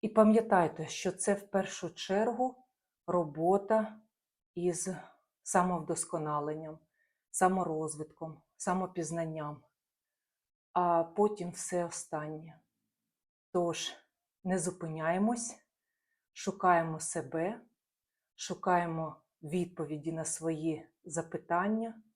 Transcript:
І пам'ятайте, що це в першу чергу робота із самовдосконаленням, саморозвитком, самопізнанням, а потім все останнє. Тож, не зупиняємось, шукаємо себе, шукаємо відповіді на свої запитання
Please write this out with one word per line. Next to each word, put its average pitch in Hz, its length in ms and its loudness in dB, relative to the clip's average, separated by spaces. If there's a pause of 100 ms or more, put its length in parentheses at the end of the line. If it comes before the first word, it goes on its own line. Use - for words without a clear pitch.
І 214 80 -2
пам'ятайте, 214 800 6
що - 240 -2
це - 220 0
в - 160 -10
першу 190 440 -2
чергу 233 720 -2 (420)
робота 180 920 2 (540)
із 175 340 -2 (540)
самовдосконаленням, 156 1400 -2 (520)
саморозвитком, 160 1120 -2 (140)
самопізнанням, 165 1040 -4 (1080)
а 170 320 4
потім 208 460 0
все - 340 -2
останнє. 156 760 -8 (920)
Тож, 170 420 -2 (500)
не 185 140 0
зупиняємось, 175 1000 -2 (760)
шукаємо 165 680 2
себе, 175 600 -4 (720)
шукаємо 170 840 0 (260)
відповіді 156 680 -4
на 160 120 -4
свої 160 640 -4 (160)
запитання 180 1000 -4 (140)